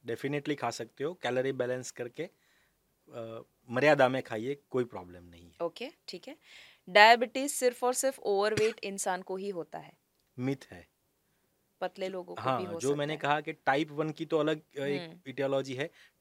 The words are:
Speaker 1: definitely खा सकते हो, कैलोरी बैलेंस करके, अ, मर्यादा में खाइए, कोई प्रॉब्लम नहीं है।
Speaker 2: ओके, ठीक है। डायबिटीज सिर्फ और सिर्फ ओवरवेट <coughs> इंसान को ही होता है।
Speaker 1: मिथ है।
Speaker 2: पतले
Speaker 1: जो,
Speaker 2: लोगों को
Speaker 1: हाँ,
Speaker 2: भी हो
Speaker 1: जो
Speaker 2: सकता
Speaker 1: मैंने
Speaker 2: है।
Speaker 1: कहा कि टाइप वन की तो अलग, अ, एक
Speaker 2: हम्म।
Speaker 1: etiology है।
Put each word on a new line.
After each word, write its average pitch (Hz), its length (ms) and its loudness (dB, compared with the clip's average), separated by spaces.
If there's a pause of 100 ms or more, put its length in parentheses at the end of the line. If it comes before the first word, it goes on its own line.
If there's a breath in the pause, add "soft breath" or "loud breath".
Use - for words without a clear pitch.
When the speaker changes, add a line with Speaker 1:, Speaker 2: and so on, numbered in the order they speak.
Speaker 1:
definitely 139 500 -4
खा 120 140 -2
सकते 117 340 -8
हो, 175 100 -4
कैलोरी 127 380 -2
बैलेंस 127 380 -4
करके, 123 380 -10 (840)
अ, 113 280 -12 (280)
मर्यादा 135 380 8
में 127 140 0
खाइए, 123 340 -6 (140)
कोई 127 140 0
प्रॉब्लम 90 400 -16
नहीं 87 260 -20
है। 170 160 -6
Speaker 2:
ओके, 233 240 -8 (180)
ठीक - 200 -14
है। 302 80 -16 (520 loud breath)
डायबिटीज 233 640 8
सिर्फ 247 320 0
और 247 100 2
सिर्फ 269 240 -2
ओवरवेट 214 600 2
<coughs> - 60 -16
इंसान 196 380 -4
को 190 140 -8
ही 190 120 -6
होता 175 300 -8
है। 151 140 -18 (460)
Speaker 1:
मिथ 135 320 -4
है। 87 180 -20 (920)
Speaker 2:
पतले 185 260 -6
Speaker 1:
जो, 190 60 -6
Speaker 2:
लोगों 180 220 -10
को 147 80 -12
Speaker 1:
हाँ, 127 180 0
Speaker 2:
भी - 40 -4
हो 101 160 -8
Speaker 1:
जो 127 80 -2
Speaker 2:
सकता 143 100 2
Speaker 1:
मैंने 147 140 -2
Speaker 2:
है। 151 60 -6
Speaker 1:
कहा 147 220 0
कि 156 120 -8
टाइप 147 380 0
वन 156 200 -4
की 160 140 -8
तो 156 140 0
अलग, 156 240 0 (160)
अ, - 20 -6
एक 139 220 -4
Speaker 2:
हम्म। 160 300 -16
Speaker 1:
etiology 135 420 -2
है। 143 160 -6 (300 soft breath)